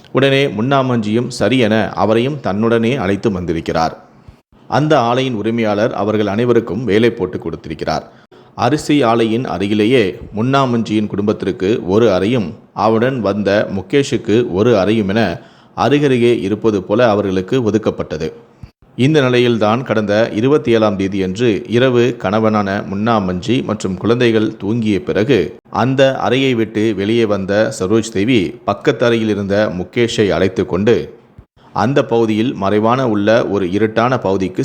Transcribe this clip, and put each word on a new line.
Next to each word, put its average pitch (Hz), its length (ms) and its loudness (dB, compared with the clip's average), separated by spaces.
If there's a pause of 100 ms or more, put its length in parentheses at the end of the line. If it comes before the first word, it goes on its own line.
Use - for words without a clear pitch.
(120)
உடனே 135 340 2
முன்னா 127 380 -2
மஞ்சியும் 117 440 -2
சரி 127 300 0
என 107 340 2
அவரையும் 117 500 -2
தன்னுடனே 113 540 0
அழைத்து 98 360 -2
வந்திருக்கிறார். 82 640 -4 (720)
அந்த 147 320 2
ஆலையின் 123 340 0
உரிமையாளர் 107 580 0
அவர்கள் 104 340 -2
அனைவருக்கும் 117 580 0
வேலை 113 260 4
போட்டு - 280 -6
கொடுத்திருக்கிறார். 78 680 -8 (480)
அரிசி 147 480 0
ஆலையின் 117 420 0
அருகிலேயே 104 600 2 (320)
முன்னா 131 280 0
மஞ்சியின் 110 420 -2
குடும்பத்திற்கு 98 640 -2 (160)
ஒரு 104 260 4
அறையும் 98 360 0 (240)
அவருடன் 113 480 0
வந்த 101 560 0
முகேஷுக்கு 117 760 0
ஒரு 110 260 4
அறையும் 107 300 2
என 98 320 0 (360)
அருகருகே 123 640 2
இருப்பது 98 420 0
போல 110 280 2
அவர்களுக்கு 98 520 0
ஒதுக்கப்பட்டது. 92 680 -2 (640)
இந்த 147 240 2
நிலையில்தான் 120 600 2
கடந்த 107 500 0
இருபத்தி 127 400 2
ஏழாம் 107 240 2
தேதியன்று 95 720 -2
இரவு 123 500 2
கணவனான 104 720 0
முன்னா 107 280 -2
மஞ்சி 101 460 -2
மற்றும் 101 320 -4
குழந்தைகள் 110 500 0 (100)
தூங்கிய 104 460 -2
பிறகு 95 520 0 (160)
அந்த 131 480 2
அறையை 131 360 0
விட்டு 110 400 -2
வெளியே 110 300 0
வந்த 101 540 0
சரோஜ் 107 340 0
தேவி 101 520 0
பக்கத்து 127 420 0
அறையில் 117 220 0
இருந்த 101 500 0
முகேஷை 110 500 0
அழைத்து 90 380 0
கொண்டு 107 280 2 (800)
அந்த 135 320 0
பகுதியில் 113 500 0
மறைவான 107 540 0
உள்ள 107 400 2
ஒரு 98 180 0
இருட்டான 110 520 0
பகுதிக்கு 95 460 -2